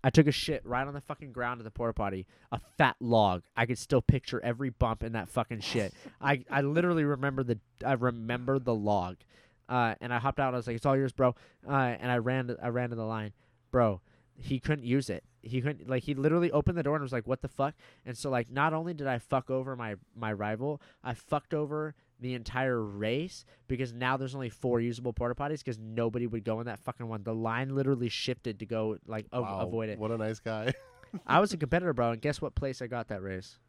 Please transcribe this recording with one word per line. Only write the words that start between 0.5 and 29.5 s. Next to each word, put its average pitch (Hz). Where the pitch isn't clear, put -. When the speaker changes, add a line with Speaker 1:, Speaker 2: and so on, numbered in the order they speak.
Speaker 1:
right 123
on 143
the 143
fucking 143
ground 123
of 110
the 110
porta 117
potty, 98
a 113
fat 135
log. 107
I 117
could 120
still 131
picture -
every 120
bump 113
in 113
that 107
fucking 117
shit. 101
I, 139
I 139
literally 165
remember 139
the, 120
I 135
remember 123
the 123
log. 101
Uh, 120
and 123
I 120
hopped 131
out. 131
I 127
was 117
like, 117
"It's -
all 135
yours, 135
bro." 127
Uh, 139
and 127
I 123
ran 127
to, 120
I 120
ran 120
to 117
the 113
line. 107
Bro, 110
he 131
couldn't 143
use 127
it. 90
He 120
couldn't, 135
like, 127
he 143
literally 156
opened 160
the 165
door 143
and 151
was 131
like, 123
"What 127
the 139
fuck?" 139
And 120
so, 143
like, 120
not 143
only 165
did 147
I 123
fuck 131
over 131
my, 113
my 110
rival, 110
I 127
fucked -
over 151
the 127
entire 127
race 110
because 127
now 127
there's 131
only 131
four 120
usable 120
porta 120
potties 147
'cause 120
nobody 113
would 110
go 113
in 120
that 107
fucking -
one. 110
The 113
line 117
literally 135
shifted 113
to 113
go, 110
like, 110
a-, 123
Speaker 2:
Wow, 98